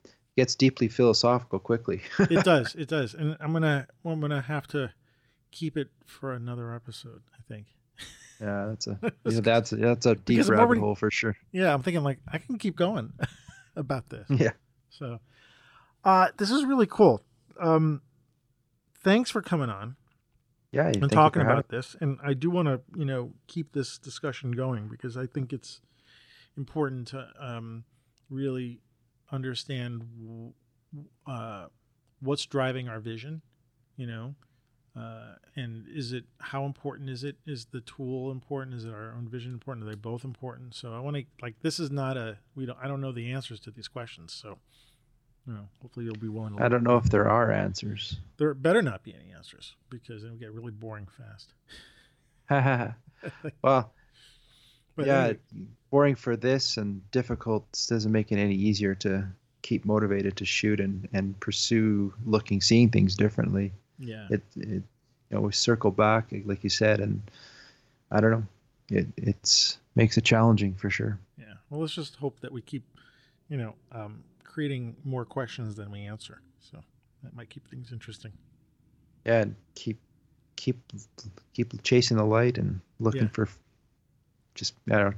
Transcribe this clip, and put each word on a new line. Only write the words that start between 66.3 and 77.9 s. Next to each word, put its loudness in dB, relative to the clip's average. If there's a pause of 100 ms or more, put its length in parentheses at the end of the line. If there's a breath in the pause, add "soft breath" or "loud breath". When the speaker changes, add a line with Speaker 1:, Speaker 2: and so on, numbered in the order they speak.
Speaker 1:
like -4
you 0
said, 4
and -2 (880 loud breath)
I 4
don't 6
know. 0 (460)
It, 0 (100)
it's, 0 (180)
makes 4
it 2
challenging 4
for -4
sure. -2 (180)
Speaker 2:
Yeah. -20 (140)
Well, -6
let's -6
just -10
hope -8
that -12
we -10
keep, -10 (640 soft breath)
you -6
know, -8 (180)
um, -14 (220)
creating -6
more -4
questions -8
than -14
we -14
answer. -16 (200)
So -20 (440)
that -18
might -16
keep -20
things -16